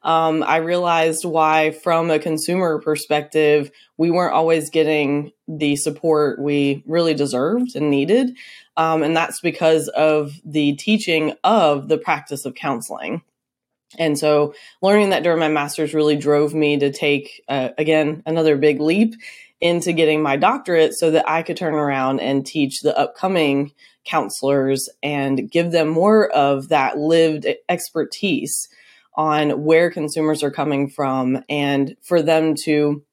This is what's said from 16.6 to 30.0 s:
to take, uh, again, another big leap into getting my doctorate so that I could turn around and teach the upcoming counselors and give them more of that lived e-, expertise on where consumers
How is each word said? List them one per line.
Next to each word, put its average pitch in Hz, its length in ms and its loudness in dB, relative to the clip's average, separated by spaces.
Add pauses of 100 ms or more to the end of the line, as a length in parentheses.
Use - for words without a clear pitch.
to 143 140 0
take, 143 580 -4
uh, 131 200 -4 (100)
again, 156 480 0
another 160 300 2
big 147 220 2
leap 196 360 2 (440)
into 170 320 0
getting 156 300 2
my 139 160 0
doctorate 180 560 2
so 160 180 0
that 160 160 2
I 160 140 0
could 160 160 -8
turn 160 160 -4
around 139 480 -2
and 135 240 -2
teach 143 360 -4
the - 160 0
upcoming 147 760 -2 (340)
counselors 135 840 -2 (160)
and 139 480 -2
give 170 200 0
them 160 180 0
more 196 420 4
of 139 380 0
that 139 280 0
lived 156 480 2
e-, - 100 0 (120)
expertise - 1000 -4 (460)
on 151 500 0
where 165 260 4
consumers 156 520 -4